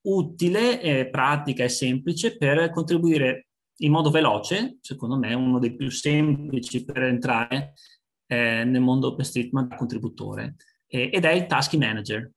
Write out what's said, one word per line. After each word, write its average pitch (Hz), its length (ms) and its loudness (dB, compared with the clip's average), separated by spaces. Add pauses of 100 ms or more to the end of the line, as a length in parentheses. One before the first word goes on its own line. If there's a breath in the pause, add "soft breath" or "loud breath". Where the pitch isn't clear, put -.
utile, 196 800 0
eh, 135 300 0
pratica 139 540 0
e 123 40 0
semplice 160 720 -2
per 160 320 2
contribuire 165 800 0 (320)
in 147 100 4
modo 156 200 4
veloce, 160 680 0
secondo 135 380 -6
me 117 160 -2
uno 127 240 2
dei 120 160 0
più 135 160 -6
semplici 143 920 0
per - 180 -4
entrare, 123 720 -2 (520 soft breath)
eh, 117 380 0
nel 127 160 2
mondo 131 280 2
OpenStreetMap 123 600 -2
da - 80 -14
contributore, 107 800 -8 (300 soft breath)
eh, 127 260 -4
ed 185 120 2
è 160 80 6
il 180 140 0
Tasking 143 360 2
Manager. 110 540 -4